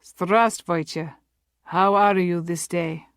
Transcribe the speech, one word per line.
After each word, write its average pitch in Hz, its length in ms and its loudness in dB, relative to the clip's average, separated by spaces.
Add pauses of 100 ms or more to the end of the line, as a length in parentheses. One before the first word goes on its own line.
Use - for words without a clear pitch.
Здравствуйте. 170 1120 -2 (480)
How 190 320 0
are 202 240 4
you 175 220 0
this 165 260 -6
day? 165 400 -6 (100)